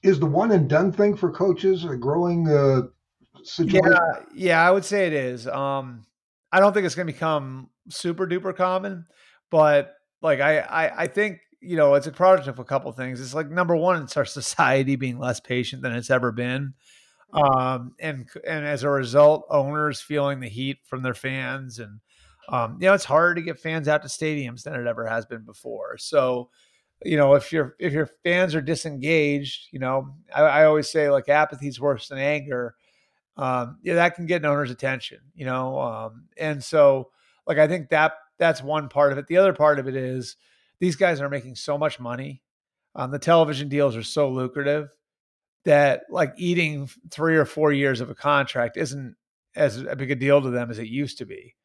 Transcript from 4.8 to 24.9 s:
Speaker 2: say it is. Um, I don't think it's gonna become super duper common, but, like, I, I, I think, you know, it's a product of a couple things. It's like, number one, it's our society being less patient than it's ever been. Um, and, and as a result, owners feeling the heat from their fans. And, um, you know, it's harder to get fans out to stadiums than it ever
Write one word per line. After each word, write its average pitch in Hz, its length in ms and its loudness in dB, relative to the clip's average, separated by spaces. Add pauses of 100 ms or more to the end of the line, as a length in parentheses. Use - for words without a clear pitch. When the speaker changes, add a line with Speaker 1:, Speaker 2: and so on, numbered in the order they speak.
Speaker 2:
say 196 220 0
it 160 60 -2
is. 127 340 -4
Um, 135 580 -6 (460)
I 180 80 4
don't 196 140 6
think 196 120 0
it's 170 100 -4
gonna 175 100 -6
become 139 640 -4 (180)
super 175 380 -6
duper 185 280 -6
common, 185 520 -4 (420)
but, 147 460 4 (260)
like, 151 180 0
I, 151 200 4
I, - 440 -2
I 170 40 -4
think, 202 320 -4 (200)
you 175 160 -8
know, 147 200 6
it's 185 120 2
a 156 40 -10
product 175 360 4
of 123 120 -10
a 123 40 -12
couple 135 300 -4
things. 127 260 -10
It's 127 140 -14
like, 151 160 -6
number 175 260 0
one, 165 280 0
it's - 120 -10
our 143 100 0
society 135 720 0
being 123 240 -6
less 123 200 -4
patient 127 420 -6
than 127 100 -6
it's 117 180 -8
ever 127 220 2
been. 127 440 -6 (580)
Um, 127 680 0
and, 143 300 -10 (180)
and 151 180 -6
as 147 180 -4
a 143 60 -2
result, 143 600 4
owners 147 500 0
feeling 143 400 -4
the 127 80 -10
heat 135 380 -8
from 131 180 -10
their 127 100 -2
fans. 131 680 -10
And, 104 200 -18 (480)
um, 120 320 -4
you 180 80 2
know, 196 60 6
it's 190 120 0
harder 170 300 2
to 170 60 -6
get 165 180 -10
fans 160 280 -4
out 151 160 2
to 143 40 -18
stadiums 135 560 -8
than 156 100 -12
it 120 140 -6
ever 113 180 -6